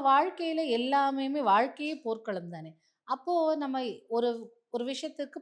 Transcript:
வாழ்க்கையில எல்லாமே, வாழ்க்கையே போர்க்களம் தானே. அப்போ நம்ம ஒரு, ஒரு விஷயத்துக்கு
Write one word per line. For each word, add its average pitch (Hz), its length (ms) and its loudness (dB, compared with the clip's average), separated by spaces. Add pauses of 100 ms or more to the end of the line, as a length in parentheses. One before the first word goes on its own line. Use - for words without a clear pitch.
வாழ்க்கையில 320 640 4
எல்லாமே, 269 720 0
வாழ்க்கையே 269 560 2
போர்க்களம் 214 520 -6
தானே. 160 240 -14 (340)
அப்போ 311 480 0
நம்ம 262 300 -4 (220)
ஒரு, 233 240 0 (380)
ஒரு 240 160 -6
விஷயத்துக்கு 277 560 -8